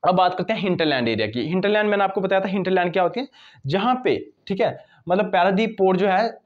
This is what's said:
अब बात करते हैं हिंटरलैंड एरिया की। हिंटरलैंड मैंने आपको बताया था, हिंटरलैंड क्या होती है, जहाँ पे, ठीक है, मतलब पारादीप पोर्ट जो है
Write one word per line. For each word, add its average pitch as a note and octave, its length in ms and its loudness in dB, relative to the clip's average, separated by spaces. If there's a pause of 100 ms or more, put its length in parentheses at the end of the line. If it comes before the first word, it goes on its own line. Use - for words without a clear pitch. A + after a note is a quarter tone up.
अब F#3 80 4
बात F3+ 220 2
करते F#3 160 -4
हैं G#3 60 -4
हिंटरलैंड D#3 480 0
एरिया A2 200 0
की। A2+ 140 -4
हिंटरलैंड G3+ 480 0
मैंने G3+ 140 2
आपको F#3+ 180 -2
बताया F#3+ 200 0
था, F#3+ 60 -4
हिंटरलैंड F#3 460 0
क्या F#3 100 2
होती E3+ 160 -2
है, C#4 80 -8 (380)
जहाँ G#3+ 380 0
पे, - 280 -2 (160)
ठीक G3 140 -4
है, - 240 -4 (240)
मतलब G3 160 2
पारादीप G3 520 0
पोर्ट F#3 200 4
जो G3 100 2
है G3+ 380 0